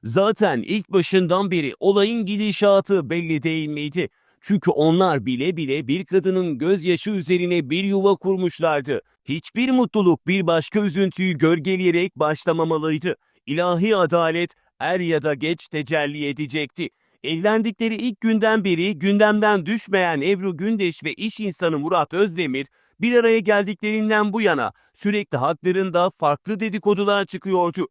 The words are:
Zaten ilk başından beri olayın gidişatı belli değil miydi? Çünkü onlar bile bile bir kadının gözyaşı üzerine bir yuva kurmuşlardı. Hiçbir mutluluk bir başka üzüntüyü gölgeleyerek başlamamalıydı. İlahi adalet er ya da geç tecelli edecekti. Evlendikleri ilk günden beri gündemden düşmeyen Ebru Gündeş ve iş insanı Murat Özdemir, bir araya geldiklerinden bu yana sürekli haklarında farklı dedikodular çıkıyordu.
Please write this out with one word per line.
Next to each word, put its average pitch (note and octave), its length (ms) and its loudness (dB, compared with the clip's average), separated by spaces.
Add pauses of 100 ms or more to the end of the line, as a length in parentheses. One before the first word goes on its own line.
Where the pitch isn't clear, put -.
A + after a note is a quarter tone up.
Zaten F3 600 0
ilk G3 240 -4
başından F#3 600 2
beri D3+ 280 -2
olayın G#3 460 2
gidişatı G3 840 2
belli D#3+ 340 -2
değil D#3+ 240 -2
miydi? D3+ 420 -4 (320)
Çünkü F3+ 300 0
onlar D#3+ 540 4
bile C3 320 -2
bile C#3+ 300 -4
bir D#3 180 -2
kadının F3+ 520 0
gözyaşı F3 520 0
üzerine F3 600 0
bir F3 140 -2
yuva G3 320 2
kurmuşlardı. D#3+ 840 -2 (240)
Hiçbir G3+ 460 -2
mutluluk G#3 560 2
bir F#3 200 2
başka E3 320 0
üzüntüyü F#3 580 0
gölgeleyerek F3 800 2
başlamamalıydı. D#3 1000 0 (300)
İlahi F3 500 0
adalet E3+ 580 0 (260)
er F3 200 -2
ya E3 220 0
da D3+ 120 0
geç D3+ 340 -4
tecelli D3 600 -2
edecekti. C#3+ 640 -6 (340)
Evlendikleri G#3+ 720 -2
ilk A#3+ 260 -6
günden A3 420 2
beri F3+ 360 0
gündemden G3+ 680 2
düşmeyen F#3 560 -2
Ebru F#3 360 -2
Gündeş G3 460 -4
ve D3+ 100 -6
iş G#3+ 260 -8
insanı F3 400 -2
Murat D#3+ 340 0
Özdemir, E3 540 -2 (340)
bir A#3+ 140 2
araya A3+ 240 6
geldiklerinden G#3 920 0
bu A3+ 80 -2
yana D3 300 0 (240)
sürekli G3+ 420 -2
haklarında F3 720 0
farklı F3 500 -2
dedikodular G3+ 680 0
çıkıyordu. F3+ 640 -2